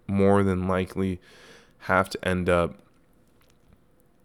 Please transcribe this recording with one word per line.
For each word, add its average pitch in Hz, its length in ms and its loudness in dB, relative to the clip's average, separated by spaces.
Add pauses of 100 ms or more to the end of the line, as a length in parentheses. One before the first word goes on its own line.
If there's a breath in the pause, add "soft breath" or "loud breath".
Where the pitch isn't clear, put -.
more 98 380 2
than 92 240 -2
likely 92 520 -4 (580 loud breath)
have 95 320 0
to - 140 -10
end 90 240 -2
up 87 280 0 (1500)